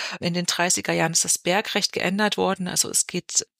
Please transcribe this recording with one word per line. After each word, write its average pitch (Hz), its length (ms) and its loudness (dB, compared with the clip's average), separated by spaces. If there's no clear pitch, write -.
in 175 160 0
den 175 100 0
dreißiger 175 480 2
Jahren 165 180 2
ist - 140 2
das - 140 2
Bergrecht 190 540 0
geändert 202 440 0
worden. 185 300 0
Also - 220 0
es - 180 0
geht - 400 -4